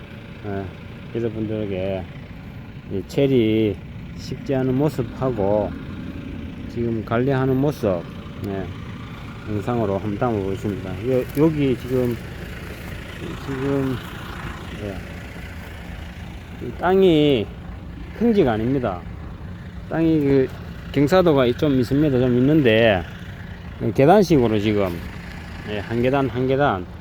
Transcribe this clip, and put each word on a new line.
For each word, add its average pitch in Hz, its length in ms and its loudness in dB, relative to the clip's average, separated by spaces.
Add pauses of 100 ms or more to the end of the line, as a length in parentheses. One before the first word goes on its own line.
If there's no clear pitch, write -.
(460)
예, 98 180 -4 (540)
여러분들에게 98 840 -2 (880)
이 95 160 -2
체리 110 680 4 (400)
식재하는 131 580 -2
모습하고 117 960 0 (1000)
지금 117 360 -2
관리하는 131 520 2
모습, 117 460 0 (440)
예, 98 200 -4 (840)
영상으로 104 480 0
한번 104 200 -2
담아보겠습니다. 98 720 -2
요, 120 340 0 (140)
여기 147 400 4
지금, 123 380 0 (1300)
지금, 135 500 0 (880)
예, - 1800 -12
이 123 120 -8
땅이 156 680 6 (720)
평지가 202 340 4
아닙니다. 113 480 0 (880)
땅이 160 320 2
그 139 280 4 (440)
경사도가 143 600 6
좀 139 280 4
있습니다. 135 380 4
좀 123 200 4
있는데 117 640 6 (920)
계단식으로 143 640 6
지금, 101 300 4 (840)
예, 104 80 -4
한 113 240 -2
계단, 135 260 2
한 123 200 0
계단, 131 360 2 (160)